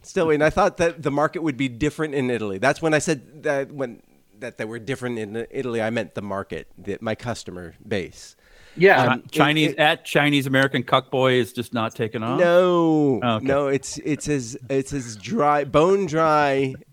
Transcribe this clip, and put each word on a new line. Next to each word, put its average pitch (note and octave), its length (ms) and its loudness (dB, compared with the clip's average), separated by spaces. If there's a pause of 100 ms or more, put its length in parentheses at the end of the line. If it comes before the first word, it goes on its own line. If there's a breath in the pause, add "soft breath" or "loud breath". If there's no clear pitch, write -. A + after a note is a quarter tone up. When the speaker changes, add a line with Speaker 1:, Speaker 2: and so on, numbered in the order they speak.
Speaker 1:
Still F3 260 -2
waiting. D3+ 140 2
I D#3 80 4
thought F3+ 280 2
that E3+ 260 0
the D3 80 -2
market D3+ 300 0
would D3+ 140 -4
be C3 140 -2
different C#3+ 460 -4
in B2+ 140 -2
Italy. G#2+ 280 -4
That's C3 240 0
when D#3+ 120 2
I D3+ 60 2
said D3+ 440 -6
that C#3 280 -4
when, C3+ 300 -10 (380)
that A#2 180 -14
they A#2 80 -6
were A2+ 140 -10
different A#2+ 400 -6
in A2 320 -8
Italy. B2 300 -4
I A2 80 -2
meant A2+ 260 -4
the A2+ 60 -6
market, F#2+ 460 -8 (100)
the, F#2+ 220 -8
my A2 160 -4
customer F2+ 600 -12 (120)
base. F#2+ 480 -8 (400 soft breath)
Speaker 2:
Yeah. D#3+ 300 6
Speaker 1:
Um, B2 160 0
Speaker 3:
Chi-, - 100 -20
Chinese D3+ 380 4
Speaker 1:
it, C#3 60 -4
it - 40 -6
Speaker 3:
at D#3 240 2
Chinese C#3+ 440 2
American C3+ 360 2
Cuck C3 280 0
Boy C3 240 4
is A#2+ 180 0
just A#2+ 200 -8
not A2 220 -4
taking A2 280 -6
off? B2 180 -2
Speaker 1:
No, E3+ 840 4
Speaker 3:
Oh, A#2 140 2
okay. G#2+ 80 -4
Speaker 1:
no. C#3 240 2
It's, C#3 300 -4
it's D3 280 -6
as, C3+ 300 -4 (120)
it's C3+ 220 -2
as A#2+ 240 -8
dry, D3 480 0
bone F3+ 440 2
dry, C#3+ 680 2 (180)